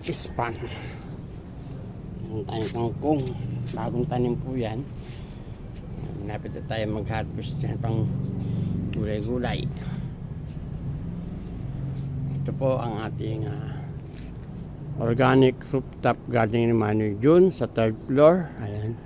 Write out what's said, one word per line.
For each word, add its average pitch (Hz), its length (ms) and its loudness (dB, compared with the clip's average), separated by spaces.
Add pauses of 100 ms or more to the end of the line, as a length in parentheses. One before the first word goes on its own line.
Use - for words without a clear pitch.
Ispan. - 480 -2 (1800)
Meron 107 160 -4
tayong 110 320 -4
kangkong. 131 480 2 (480)
Bagong 117 400 0
tanim 123 240 2
po 123 160 -4
yan. 120 320 -2 (1400)
Malapit 104 320 -6
na - 120 -8
tayo 110 240 0
mag-harvest 107 680 -4
dyan 113 200 -2
pang 113 240 2 (880)
gulay-gulay. 107 720 0 (2750)
Ito - 160 -2
po 131 160 4
ang 117 240 -2
ating, 107 480 -2
ah, - 320 -6 (1200)
organic 131 560 8 (160)
rooftop 131 560 0
garden 117 420 4
ni 117 60 6
Manny 107 480 4
Jun 175 260 10
sa 120 220 -2
third 110 320 4
floor. 151 560 8
Ayan. 107 460 -4